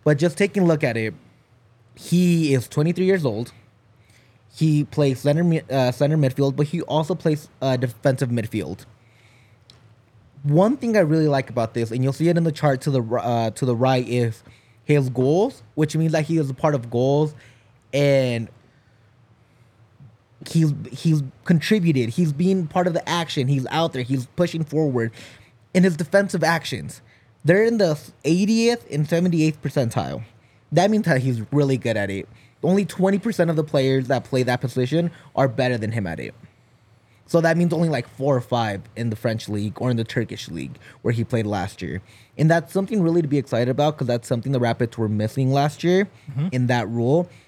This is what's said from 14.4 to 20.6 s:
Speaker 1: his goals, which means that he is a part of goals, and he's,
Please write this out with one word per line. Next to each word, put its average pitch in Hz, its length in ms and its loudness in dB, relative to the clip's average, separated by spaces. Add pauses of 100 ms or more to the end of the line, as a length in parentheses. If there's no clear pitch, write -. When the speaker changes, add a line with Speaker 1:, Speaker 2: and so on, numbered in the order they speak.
Speaker 1:
his 143 260 2
goals, 151 540 0 (120)
which 151 220 0
means 160 140 0
that 156 140 0
he 165 120 0
is 143 120 0
a 131 40 -6
part 151 220 0
of 117 160 -6
goals, 139 420 2 (580)
and 131 560 2 (2000)
he's, 160 260 2 (180)